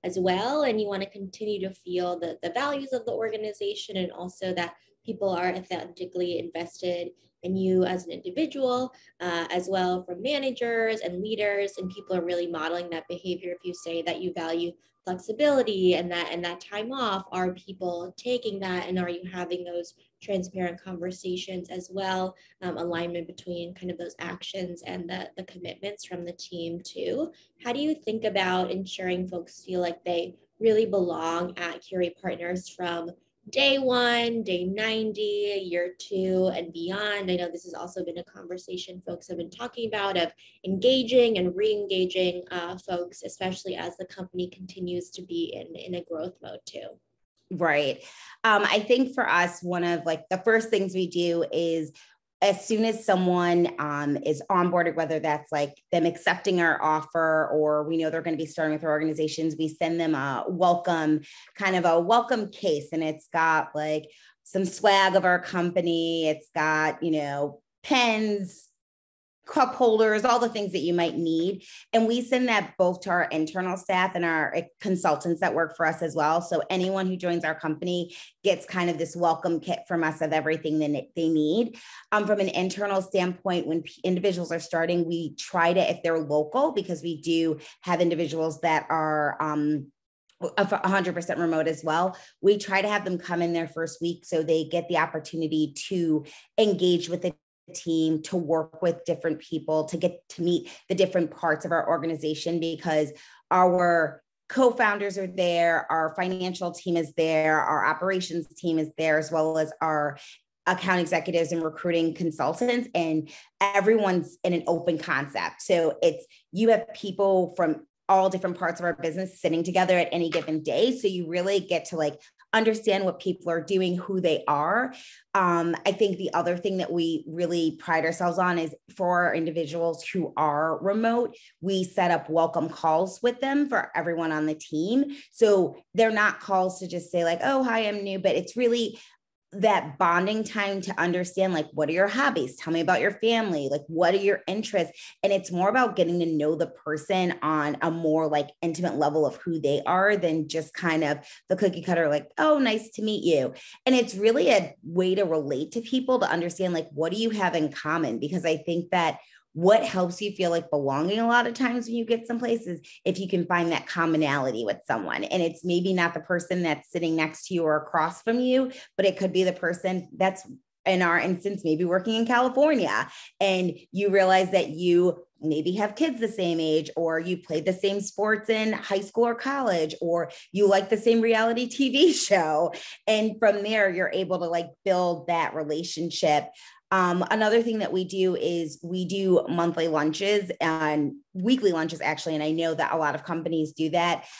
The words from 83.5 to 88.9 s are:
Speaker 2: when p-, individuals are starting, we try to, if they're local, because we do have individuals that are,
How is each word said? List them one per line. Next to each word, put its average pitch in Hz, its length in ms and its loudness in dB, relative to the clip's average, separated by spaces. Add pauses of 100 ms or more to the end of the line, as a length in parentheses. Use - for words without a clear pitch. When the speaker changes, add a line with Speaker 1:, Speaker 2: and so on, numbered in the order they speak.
Speaker 2:
when 160 160 -2
p-, - 220 -18
individuals 180 480 0
are 165 80 -2
starting, 165 480 0
we 170 260 -4
try 170 380 2
to, 180 180 4
if - 140 -4
they're 165 140 2
local, 151 520 2
because 185 320 -4
we 170 180 -6
do 165 380 2 (220)
have 175 200 0
individuals 160 600 0
that 156 280 2
are, 151 520 2